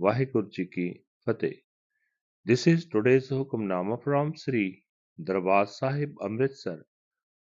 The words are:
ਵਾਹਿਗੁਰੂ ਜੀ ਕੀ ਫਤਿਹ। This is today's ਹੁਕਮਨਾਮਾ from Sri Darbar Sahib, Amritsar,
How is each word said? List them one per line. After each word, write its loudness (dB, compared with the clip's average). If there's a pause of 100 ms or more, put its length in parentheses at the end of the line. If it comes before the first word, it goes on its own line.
ਵਾਹਿਗੁਰੂ 0
ਜੀ -6
ਕੀ -6
ਫਤਿਹ। -6 (960)
This 6
is 0 (160)
today's 4
ਹੁਕਮਨਾਮਾ -2
from -2
Sri -2 (580)
Darbar 2
Sahib, -4 (160)
Amritsar, -4 (640)